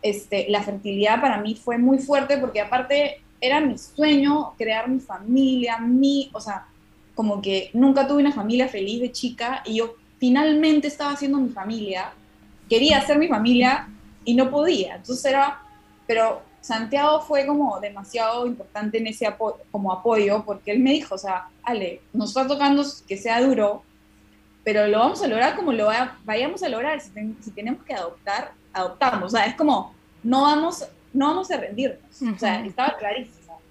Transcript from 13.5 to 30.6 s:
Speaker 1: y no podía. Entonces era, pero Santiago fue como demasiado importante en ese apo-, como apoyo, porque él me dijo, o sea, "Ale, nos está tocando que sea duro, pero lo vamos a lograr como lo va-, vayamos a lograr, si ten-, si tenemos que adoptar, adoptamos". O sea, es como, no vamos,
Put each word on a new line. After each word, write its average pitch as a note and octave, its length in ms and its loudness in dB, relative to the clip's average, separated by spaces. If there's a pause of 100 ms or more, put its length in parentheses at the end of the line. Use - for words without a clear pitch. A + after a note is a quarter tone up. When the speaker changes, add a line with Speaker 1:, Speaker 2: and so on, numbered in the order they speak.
Speaker 1:
y A#3 100 0
no B3+ 180 4
podía. C#4+ 440 0
Entonces B3 280 -10
era, C#4 360 0 (460)
pero A3+ 360 0 (180)
Santiago C#4 600 0
fue D4 240 0
como C#4 360 0
demasiado A3 680 -4
importante A3 520 -6
en A3 100 -4
ese A3 180 -4
apo-, G#3 320 -4 (140)
como G3 200 -2
apoyo, G#3+ 520 0
porque G#3 260 -8
él A3 80 2
me C4 140 4
dijo, D#4 240 -2
o - 20 -8
sea, F#3+ 300 -6 (160)
"Ale, G3 380 -6 (100)
nos G#3+ 160 -2
está C4 180 0
tocando C#4+ 380 2 (240)
que G3 80 -6
sea A3+ 260 0
duro, G#3+ 400 2 (800)
pero G#3+ 240 2
lo G#3 140 2
vamos E4 220 2
a F4+ 40 -2
lograr A#3+ 300 0
como F4 160 -2
lo G#3+ 140 0
va-, A#3+ 380 -2
vayamos C4 380 -4
a F4 60 -4
lograr, C4 320 -4
si - 100 -20
ten-, G#3+ 300 -10
si G#3+ 120 -16
tenemos A3 320 -8
que C#4 100 -10
adoptar, G3 580 -8 (200)
adoptamos". F#3+ 600 -2
O A#3+ 40 2
sea, G#3+ 100 4
es B3 80 -4
como, D4 400 0 (280)
no B3+ 200 2
vamos, D4+ 420 2 (300)